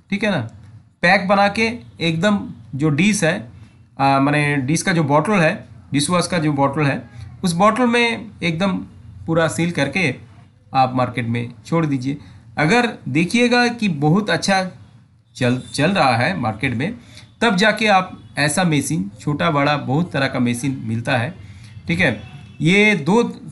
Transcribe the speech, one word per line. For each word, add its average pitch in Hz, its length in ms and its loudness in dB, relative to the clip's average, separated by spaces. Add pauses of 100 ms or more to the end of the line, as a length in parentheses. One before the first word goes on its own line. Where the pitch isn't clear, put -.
(100)
ठीक 196 140 -2
है 214 60 0
ना, 123 180 -2 (540)
पैक 190 260 2
बना 202 200 4
के 220 240 -2 (280)
एकदम 170 480 0 (260)
जो 143 160 0
dish 175 340 2
है, 123 240 -2 (520)
आ, 139 200 4
माने 147 360 2
डिश 143 260 -2
का 190 100 0
जो 165 120 2
bottle 156 280 2
है, 180 360 2 (240)
डिशवॉश 165 340 0
का 180 120 -2
जो 151 140 0
bottle 139 320 0
है, 139 240 -2 (360)
उस 175 80 0
bottle 214 340 2
में 233 440 0 (120)
एकदम 175 340 -2 (500)
पूरा 160 220 2
सील 170 220 -2
करके 170 440 -2 (600)
आप 127 200 2
मार्केट 123 320 -2
में 120 280 -4 (120)
छोड़ 165 200 0
दीजिए। 139 320 -4 (400)
अगर 226 400 2 (100)
देखिएगा 233 600 2
कि 233 200 -2
बहुत 160 420 0
अच्छा 185 400 0 (680)
चल, 127 260 0 (120)
चल - 160 0
रहा 143 260 2
है 151 240 0
मार्केट 117 340 -4
में, 165 200 -4 (460)
तब 220 160 2
जाके 214 300 2
आप 190 340 0 (180)
ऐसा 147 260 0
मशीन, 160 460 -2 (100)
छोटा 156 300 -2
बड़ा 147 260 2
बहुत 135 360 -2
तरह 135 160 0
का 131 120 -4
मशीन 127 440 -2
मिलता 117 320 -2
है। 127 180 -4 (520)
ठीक 175 140 -2
है, 131 220 0 (380)
ये 202 360 4
दो 170 260 2 (300)